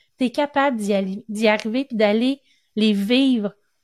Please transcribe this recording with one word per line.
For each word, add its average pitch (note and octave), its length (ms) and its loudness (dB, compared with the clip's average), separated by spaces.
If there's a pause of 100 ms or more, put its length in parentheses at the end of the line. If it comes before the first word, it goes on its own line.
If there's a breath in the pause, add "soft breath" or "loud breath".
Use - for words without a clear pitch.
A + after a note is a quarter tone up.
(180 soft breath)
T'es B3+ 120 0
capable C#4+ 480 -2
d'y G#3 160 -2
aller, G3 340 -4
d'y G#3+ 200 0
arriver A3 380 0
puis A3+ 120 -10
d'aller A3+ 440 0 (340)
les G#3+ 180 2
vivre. A3+ 600 0 (280)